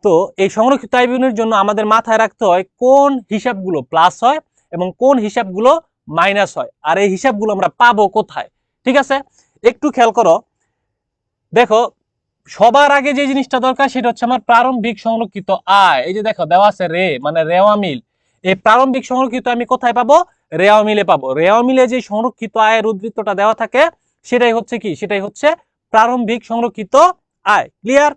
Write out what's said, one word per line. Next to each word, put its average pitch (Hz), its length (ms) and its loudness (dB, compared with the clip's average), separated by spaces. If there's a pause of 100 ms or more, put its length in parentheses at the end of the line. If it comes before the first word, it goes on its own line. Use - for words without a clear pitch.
তো 208 80 2 (260)
এই 190 120 0
সংরক্ষিত 233 460 -2
আয় 247 120 2
বিবরণীর 247 320 -2
জন্য 220 160 -2
আমাদের 208 300 -2
মাথায় 220 320 0
রাখতে 220 280 -2
হয় 185 180 2 (140)
কোন 269 420 2 (120)
হিসাবগুলো 190 500 -6
প্লাস 160 420 0
হয় 285 160 2 (320)
এবং 175 160 -6 (100)
কোন 269 200 2
হিসাবগুলো 208 540 -2 (360)
মাইনাস 190 500 -2
হয়, 170 140 -8 (100)
আর 156 160 -2
এই 202 120 0
হিসাবগুলো 208 440 -2
আমরা 185 160 -2 (120)
পাবো 233 260 4
কোথায়, - 420 -6 (360)
ঠিক 247 120 0
আছে? 269 180 0 (480)
একটু 247 280 0
খেয়াল 233 200 2
করো, 190 240 2 (1160)
দেখো 220 380 0 (560)
সবার 269 440 4
আগে 277 220 0
যে 277 140 -2
জিনিসটা 262 320 -2
দরকার 262 300 0
সেটা 254 200 -4
হচ্ছে 233 160 -4
আমার 247 160 -2
প্রারম্ভিক 240 580 0
সংরক্ষিত 220 500 -6 (160)
আয়। 185 420 4
এই 180 60 -6
যে 214 100 -6
দেখো 208 220 -4
দেওয়া 180 220 4
আছে 202 200 -2
রে, 165 320 -2
মানে 151 240 -4
রেওয়া 185 320 2
মিল। 180 240 -6 (440)
এই 185 120 0
প্রারম্ভিক 247 500 2
সংরক্ষিত 254 420 -4
আমি 240 180 -4
কোথায় 254 280 -2
পাবো? 247 240 2 (360)
রেওয়া 202 300 4
মিলে 208 200 0
পাবো। 156 300 0
রেওয়া 185 280 2
মিলে 254 260 2
যে 240 140 -4
সংরক্ষিত 226 560 -8
আয়ের 220 280 2
উদ্ধৃতটা 214 480 -6
দেওয়া 202 200 0
থাকে 233 300 -2 (400)
সেটাই 240 300 0
হচ্ছে 226 260 -6
কি? 202 160 -8
সেটাই 196 300 -6
হচ্ছে 208 220 -4 (440)
প্রারম্ভিক 233 540 0
সংরক্ষিত 233 500 -6 (480)
আয়। 196 240 0 (140)
ক্লিয়ার? 277 360 2